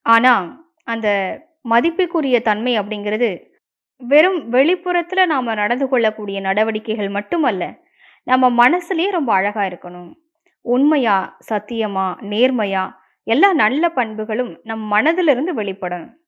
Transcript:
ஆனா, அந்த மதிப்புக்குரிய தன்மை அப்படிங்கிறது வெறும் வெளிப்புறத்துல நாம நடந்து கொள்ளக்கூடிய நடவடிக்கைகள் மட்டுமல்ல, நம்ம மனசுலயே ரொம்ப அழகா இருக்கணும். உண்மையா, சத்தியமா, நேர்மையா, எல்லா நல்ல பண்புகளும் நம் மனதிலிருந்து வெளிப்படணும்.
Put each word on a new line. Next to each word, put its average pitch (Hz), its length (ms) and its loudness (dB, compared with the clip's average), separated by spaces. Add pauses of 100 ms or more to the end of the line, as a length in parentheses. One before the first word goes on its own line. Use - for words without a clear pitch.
ஆனா, 226 600 2 (200)
அந்த 202 560 -2 (300)
மதிப்புக்குரிய 285 720 2
தன்மை 226 380 0
அப்படிங்கிறது 208 680 -4 (560)
வெறும் 285 500 2
வெளிப்புறத்துல 349 720 0
நாம 254 280 -2
நடந்து 240 360 -2
கொள்ளக்கூடிய 214 500 0
நடவடிக்கைகள் 214 720 -2
மட்டுமல்ல, 208 720 -2 (440)
நம்ம 247 460 4
மனசுலயே 359 400 0
ரொம்ப 294 240 -2
அழகா 202 280 0
இருக்கணும். 180 520 -8 (480)
உண்மையா, 247 760 2 (120)
சத்தியமா, 202 720 -2
நேர்மையா, 208 680 0 (320)
எல்லா 320 300 4
நல்ல 285 360 2
பண்புகளும் 220 760 -4
நம் 220 280 -6
மனதிலிருந்து 311 640 2
வெளிப்படணும். 185 580 -6 (140)